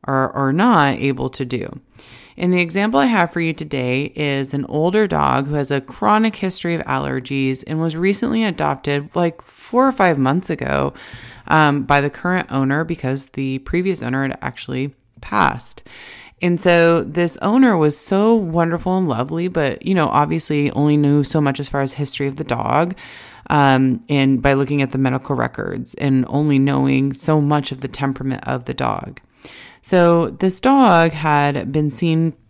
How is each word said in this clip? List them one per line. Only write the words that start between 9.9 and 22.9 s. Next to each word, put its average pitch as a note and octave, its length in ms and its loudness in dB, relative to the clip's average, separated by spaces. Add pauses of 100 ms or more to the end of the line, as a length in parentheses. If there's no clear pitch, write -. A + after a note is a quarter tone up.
five F3+ 260 2
months C#3 300 0
ago, C#2 460 -2 (540)
um, D3 360 2
by C#3+ 160 4
the C#3+ 100 -2
current F3+ 400 -4
owner C3+ 340 0
because C#3 460 -6
the C3+ 300 -6
previous F3+ 420 -2
owner C3 200 -2
had C3+ 180 -4
actually C3 540 -8 (260)
passed. - 600 -2 (580)
And F3 200 0
so E3+ 440 6
this E3+ 380 -2
owner A3+ 340 4
was D3+ 200 2
so G#3+ 380 2
wonderful E3+ 640 0
and F#3 120 0
lovely, D3 400 -2
but, D#3 360 -2
you F#3+ 100 0
know, D#3+ 140 2
obviously D3 640 0
only D3 240 2
knew D3 280 4
so D#3 160 0
much C#3 200 -2
as C#3+ 80 -8
far C#3 140 -2
as C3+ 100 -4
history C#3 340 -6
of C#3 100 -6
the - 80 -8
dog, C#3+ 520 -2 (540)